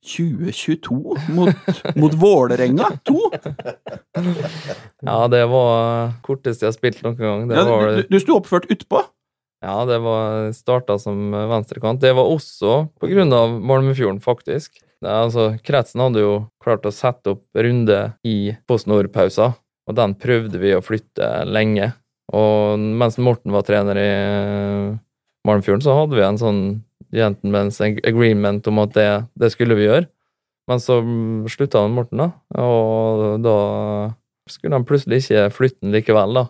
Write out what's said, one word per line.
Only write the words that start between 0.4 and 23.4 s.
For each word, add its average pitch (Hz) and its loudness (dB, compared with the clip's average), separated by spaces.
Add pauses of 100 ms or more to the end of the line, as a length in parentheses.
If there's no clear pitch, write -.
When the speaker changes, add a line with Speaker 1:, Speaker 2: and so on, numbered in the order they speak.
Speaker 1:
tjueto - -4 (320)
mot, 175 2 (220)
<laughs> - -4
mot 151 4
Vålerenga 131 4 (160)
to? 392 2 (1700)
Speaker 2:
Ja, 113 0
det 120 4
var 117 2 (100)
kortest 135 -4
jeg 107 2
har 117 -8
spilt - -2
noen 117 -4
gang. 107 -2
Det 110 2
Speaker 1:
Ja, 117 4
Speaker 2:
var 107 2
Speaker 1:
du, 107 0
du, - -6
du 190 4
sto 240 2
oppført 180 -2
utpå? - -2 (600)
Speaker 2:
Ja, 98 -6
det 120 0
var, 110 -2
starta 123 -2
som 101 -6
venstrekant. 110 -4
Det 131 6
var 127 4
også 143 0 (100)
på 160 -4
grunn 185 4
av 117 4
Malmefjorden, 131 0
faktisk. - -6 (180)
Det - -12
er, 110 0
altså, 117 0 (180)
Kretsen 123 -2
hadde 117 2
jo 104 2 (300)
klart 110 0
å 101 -4
sette 123 -2
opp - -20
runde 113 2 (240)
i 104 -2 (120)
Post 117 -2
Nord-pausa, 104 2 (360)
og 113 -6
den 101 0
prøvde 113 -2
vi 98 2
å 92 0
flytte - -4 (160)
lenge. 107 0 (360)
Og 107 2
mens 113 -2
Morten 120 0